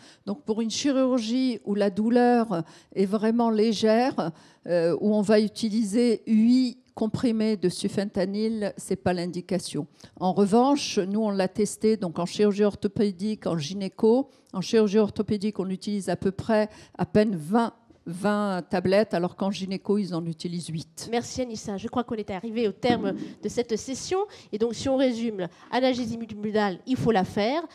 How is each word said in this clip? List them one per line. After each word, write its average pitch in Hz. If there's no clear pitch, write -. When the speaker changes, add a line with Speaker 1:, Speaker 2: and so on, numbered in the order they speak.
Speaker 1:
Donc, 196
pour 220
une 226
chirurgie 254
où 202
la 202
douleur 226
est 190
vraiment 226
légère, 220
euh, 170
où 208
on 214
va 214
utiliser 220
huit 240
comprimé 220
de 180
sufentanil, 202
c'est -
pas 185
l'indication. 175
En 185
revanche, 233
nous, 196
on 220
l'a 190
testé 220
donc 180
en 175
chirurgie 208
orthopédique, 202
en 170
gynéco. 196
En 190
chirurgie 214
orthopédique, 214
on 190
utilise 190
à 175
peu 196
près 214
à 180
peine 214
vingt, 196
vingt 196
tablettes, 190
alors 175
qu'en 196
gynéco, 190
ils 185
en 170
utilisent 170
huit. -
Speaker 2:
Merci 240
Anissa. 220
Je 196
crois 240
qu'on 240
est 214
arrivé 220
au 196
terme 220
de 202
cette 226
session. 269
Et 208
donc, 226
si -
on 269
résume, 233
analgésie 247
multimodale, 208
il 254
faut 240
la 220
faire 233